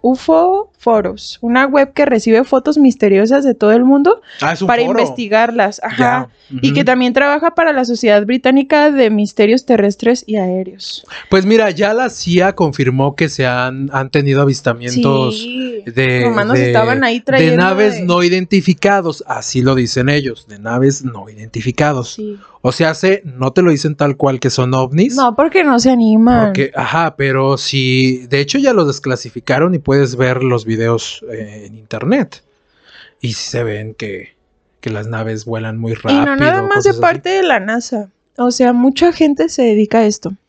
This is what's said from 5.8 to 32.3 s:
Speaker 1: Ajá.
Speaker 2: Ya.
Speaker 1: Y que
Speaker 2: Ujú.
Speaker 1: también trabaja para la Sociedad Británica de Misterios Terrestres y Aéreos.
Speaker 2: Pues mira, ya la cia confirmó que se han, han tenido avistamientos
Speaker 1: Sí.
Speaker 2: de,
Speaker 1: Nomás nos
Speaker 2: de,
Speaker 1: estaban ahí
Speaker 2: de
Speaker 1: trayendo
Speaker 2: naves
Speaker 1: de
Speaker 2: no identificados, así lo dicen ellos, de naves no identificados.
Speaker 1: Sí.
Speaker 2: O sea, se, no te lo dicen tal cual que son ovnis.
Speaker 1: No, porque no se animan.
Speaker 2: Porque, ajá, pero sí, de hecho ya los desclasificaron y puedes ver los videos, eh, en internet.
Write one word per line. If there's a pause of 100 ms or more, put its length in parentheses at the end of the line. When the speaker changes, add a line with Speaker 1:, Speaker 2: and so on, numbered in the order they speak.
Speaker 1:
Ajá. (220)
Speaker 2:
Ya.
Speaker 1:
Y
que
Speaker 2:
Ujú.
Speaker 1:
también
trabaja
para
la
Sociedad
Británica
de
Misterios
Terrestres
y
Aéreos. (280)
Speaker 2:
Pues
mira,
ya
la
cia
confirmó
que
se
han,
han
tenido
avistamientos
Speaker 1:
Sí.
Speaker 2:
de,
Speaker 1:
Nomás
nos
Speaker 2:
de,
Speaker 1:
estaban
ahí
Speaker 2:
de
Speaker 1:
trayendo
Speaker 2:
naves
Speaker 1:
de
Speaker 2:
no
identificados,
así
lo
dicen
ellos,
de
naves
no
identificados.
Speaker 1:
Sí. (240)
Speaker 2:
O
sea,
se,
no
te
lo
dicen
tal
cual
que
son
ovnis.
Speaker 1:
No,
porque
no
se
animan.
Speaker 2:
Porque,
ajá,
pero
sí,
de
hecho
ya
los
desclasificaron
y
puedes
ver
los
videos,
eh,
en
internet. (800)